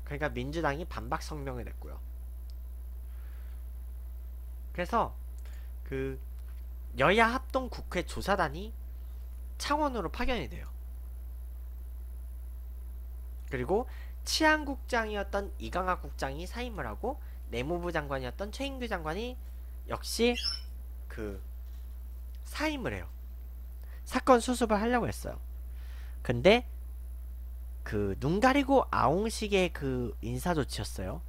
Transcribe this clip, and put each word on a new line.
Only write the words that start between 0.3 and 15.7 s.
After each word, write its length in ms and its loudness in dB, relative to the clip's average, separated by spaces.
반박 360 -4
성명을 420 -4
냈고요. 360 -8
그래서 420 2
그 360 -2
여야 300 10
합동 420 0
국회 340 -2
조사단이 720 0
창원으로 540 2
파견이 380 2
돼요. 200 -6
그리고 380 2
치안국장이었던 1300 2
이강학 440 0